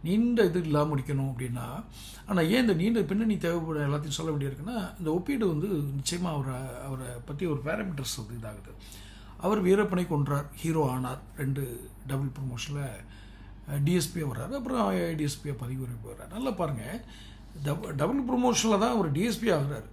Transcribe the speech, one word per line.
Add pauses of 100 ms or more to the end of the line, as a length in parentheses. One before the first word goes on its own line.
நீண்ட
இது
இல்லாம
முடிக்கணும்
அப்படின்னா, (440)
ஆனா
ஏன்
இந்த
நீண்ட
பின்னணி
தேவைப்படும்
எல்லாத்தையும்
சொல்ல
வேண்டியிருக்குன்னா,
இந்த
ஒப்பீடு
வந்து
நிச்சயமா
அவரை, (320)
அவரை (200)
பத்தி
ஒரு
பேராமீட்டர்ஸ்
வந்து
இதாகுது. (680)
அவர்
வீரப்பனை
கொன்றார், (100)
ஹீரோ
ஆனார், (160)
ரெண்டு (180)
டபுள்
ப்ரமோஷன்ல, (840)
அ,
டி
எஸ்
பி
வர்றாரு,
அப்புறம்
ஏ
டி
எஸ்
பி
பதவி
உயர்வு
பெறார்.
நல்லா
பாருங்க, (580)
டபு-,
டபுள்
ப்ரமோஷன்ல
தான்
அவர்
டி
எஸ்
பி
ஆகுறாரு.